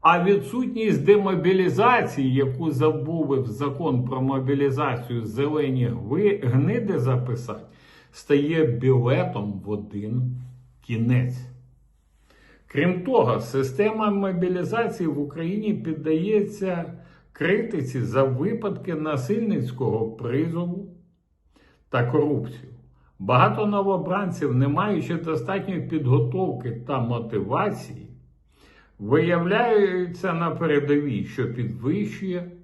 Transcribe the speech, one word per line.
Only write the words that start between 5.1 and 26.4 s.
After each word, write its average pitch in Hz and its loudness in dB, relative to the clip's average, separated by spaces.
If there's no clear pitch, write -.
зелені 131 0
гви-, 170 0
гниди 180 2
записати, 123 -2
стає 147 2
білетом 120 2
в 104 -8
один 110 -4
кінець. 123 0
Крім 180 0
того, 123 4
система 208 0
мобілізації 185 0
в 143 -2
Україні 175 -2
піддається 170 -2
критиці 165 0
за 127 2
випадки 170 -2
насильницького 151 -2
призову 170 -4
та 123 0
корупцію. 147 -2
Багато 185 2
новобранців, 185 0
не 135 4
маючи 170 0
достатньої 165 -4
підготовки 143 0